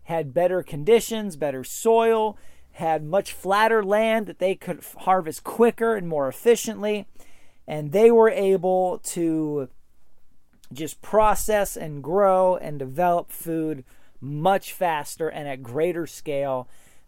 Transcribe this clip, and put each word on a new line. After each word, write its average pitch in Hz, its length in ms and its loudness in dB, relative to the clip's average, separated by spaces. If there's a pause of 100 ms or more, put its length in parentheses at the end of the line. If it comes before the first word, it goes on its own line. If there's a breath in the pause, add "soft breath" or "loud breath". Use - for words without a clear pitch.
had 160 300 -4
better 180 300 2
conditions, 208 720 0
better 131 260 -4
soil, 226 720 2 (360 soft breath)
had 160 300 -2
much 170 300 -2
flatter 214 500 2
land 220 440 0
that 175 120 -14
they 185 160 0
could - 240 -10
f-, - 200 -20
harvest 185 440 0
quicker 226 520 2
and 180 120 -4
more 147 200 0
efficiently. 214 800 0 (600 soft breath)
And 151 240 -6
they 220 200 8
were 226 180 8
able 185 720 2
to 156 680 -4 (1040)
just 151 300 -12
process 208 720 2
and 147 260 -10
grow 185 540 4
and 151 240 -8
develop 165 520 0
food 156 520 -4 (380 soft breath)
much 151 500 -2
faster 160 560 -4
and 151 220 -8
at 135 120 -10
greater 160 460 -2
scale 139 600 -6 (380 soft breath)